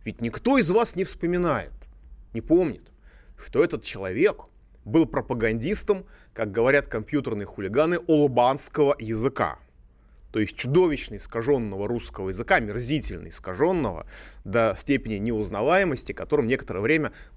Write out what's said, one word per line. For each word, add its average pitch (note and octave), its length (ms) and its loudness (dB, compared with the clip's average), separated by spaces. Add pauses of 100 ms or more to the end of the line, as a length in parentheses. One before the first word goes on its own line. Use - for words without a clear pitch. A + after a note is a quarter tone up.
Ведь - 160 -8
никто A3 380 2
из F3+ 120 4
вас A3 280 2
не F#3 80 -2
вспоминает, E3+ 640 -2 (600)
не A2+ 80 -6
помнит, F#3 420 2 (540)
что - 260 0
этот E3 200 -2
человек G2 580 -2 (420)
был D3 220 2
пропагандистом, B2 1000 -2 (280)
как G#2+ 180 -4
говорят C3+ 360 2
компьютерные A2+ 580 -4
хулиганы, D3 540 0
улубанского C#3+ 1000 2
языка. A2 600 -2 (720)
То A2 60 0
есть G#2+ 160 -2
чудовищно C#3+ 600 0
искажённого A2+ 680 -2
русского A2 420 -6
языка, A#2 300 0
мерзительно A2 680 -6
искажённого A#2 800 -2 (360)
до G#2+ 320 2
степени A2+ 440 -2
неузнаваемости, A2+ 920 0
которым A#2+ 360 0
некоторое A2 340 -2
время D3 320 2 (240)